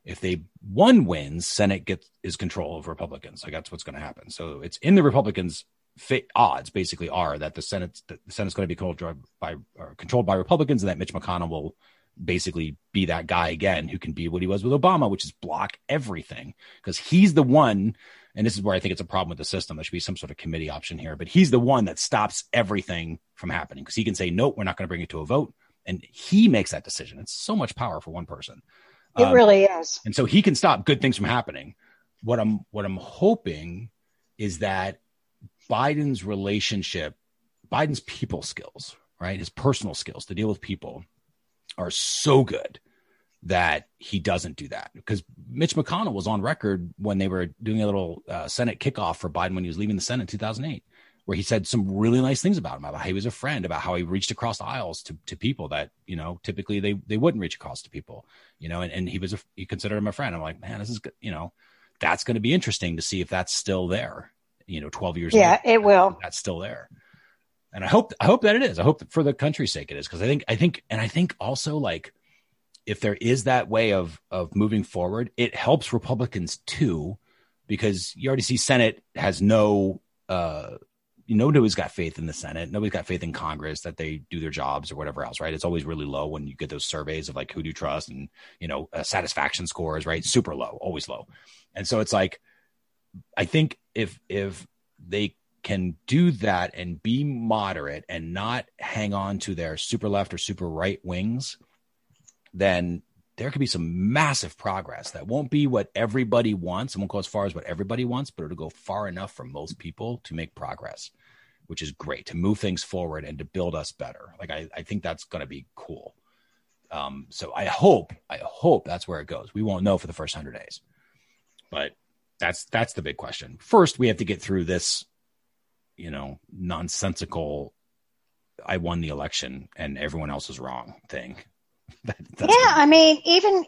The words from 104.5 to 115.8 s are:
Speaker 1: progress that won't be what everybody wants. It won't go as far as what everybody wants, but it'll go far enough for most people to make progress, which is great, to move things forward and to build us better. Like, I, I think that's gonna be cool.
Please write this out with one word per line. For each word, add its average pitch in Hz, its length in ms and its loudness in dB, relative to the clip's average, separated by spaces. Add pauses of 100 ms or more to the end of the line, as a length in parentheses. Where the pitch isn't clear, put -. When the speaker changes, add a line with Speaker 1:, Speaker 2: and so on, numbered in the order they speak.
Speaker 1:
progress - 540 -8
that 78 160 -12
won't 127 240 -4
be 147 160 4
what 113 280 0
everybody 113 580 2
wants. 92 420 -4
It - 20 -6
won't 98 140 -4
go - 80 -2
as - 80 -6
far 101 180 -2
as 92 100 -4
what 85 100 -12
everybody 101 400 -4
wants, 127 260 -4
but 82 140 -10
it'll 80 120 -10
go 80 120 -10
far 101 380 -8
enough 92 260 -10
for 67 120 -18
most 71 320 -12
people 110 460 -8
to - 100 -14
make 80 220 -8
progress, - 560 -12 (560)
which 80 140 -10
is 76 100 -8
great, 69 360 -8
to - 100 -10
move 101 220 0
things 90 240 -4
forward 80 400 -8
and 76 160 -12
to 76 60 -12
build 87 300 -4
us 76 160 -6
better. 60 480 -16
Like, - 120 -14
I, 78 240 -10
I 87 80 -12
think 101 200 -6
that's 82 220 -8
gonna 76 200 -8
be 67 300 -16
cool. - 400 -16 (760)